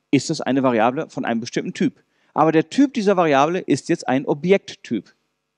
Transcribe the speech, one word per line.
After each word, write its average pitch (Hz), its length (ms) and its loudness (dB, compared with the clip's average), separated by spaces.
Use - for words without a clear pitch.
ist 139 180 2
es 156 140 -4
eine 131 200 0
Variable 123 460 2
von - 160 -10
einem 117 160 -2
bestimmten 120 320 -6
Typ. - 300 -4
Aber 156 180 2
der 156 160 2
Typ 269 240 2
dieser 202 240 0
Variable 160 440 2
ist - 280 -2
jetzt - 180 -2
ein 131 200 -2
Objekttyp, - 880 -2